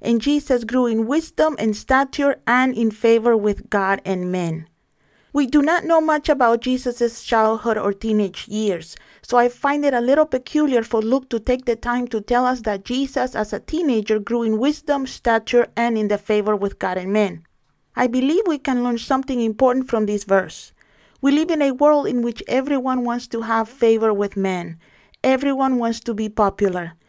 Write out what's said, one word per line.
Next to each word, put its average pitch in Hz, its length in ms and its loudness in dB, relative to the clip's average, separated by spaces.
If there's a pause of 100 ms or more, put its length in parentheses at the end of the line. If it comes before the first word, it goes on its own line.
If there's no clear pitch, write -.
"And 233 200 0
Jesus 277 420 0
grew 240 240 0
in 220 220 0
wisdom 311 500 0
and 214 180 -2
stature 269 600 0 (100)
and 254 300 2
in 220 160 0
favor 226 440 4
with 208 340 -2
God 196 340 0
and 180 260 -4
men." 165 380 -4 (640)
We 277 160 0
do 285 140 4
not 320 220 0
know 330 160 4
much 311 280 0
about 240 320 2
Jesus' 240 640 -4
childhood 220 520 0
or 202 160 -2
teenage 208 540 -2
years, 202 480 -4 (260)
so - 160 -2
I 240 120 6
find 285 360 -2
it 269 100 2
a 240 60 0
little 285 260 4
peculiar 262 580 0
for 226 180 -2
Luke 254 280 -2
to 226 100 -2
take 254 240 -2
the 233 100 -2
time 240 340 -4
to 220 120 -4
tell 247 260 0
us 247 140 -2
that 208 240 -4
Jesus 254 500 -4
as 214 180 -4
a 202 60 -6
teenager 226 600 -2
grew 233 240 -2
in 220 160 0
wisdom, 277 480 -2
stature, 233 580 0 (100)
and 233 220 0
in 214 80 0
the 202 120 0
favor 208 360 0
with 196 240 -4
God 185 200 -4
and 185 140 -4
men. 185 300 0 (540)
I 247 100 2
believe 277 400 2
we 302 120 0
can 247 260 -2
learn 240 140 -2
something 262 420 -2
important 247 480 0
from 214 180 0
this 208 160 -2
verse. 185 500 -2 (480)
We 269 120 2
live 320 180 2
in 302 120 2
a 277 100 2
world 285 340 4
in 247 160 -2
which 233 240 -6
everyone 254 560 -2
wants 240 260 -4
to 226 120 -4
have 226 280 -2
favor 226 460 2
with 202 220 -2
men. 175 420 -4 (440)
Everyone 262 560 2
wants 233 220 -2
to 240 120 -6
be 214 160 -4
popular. 190 640 0 (160)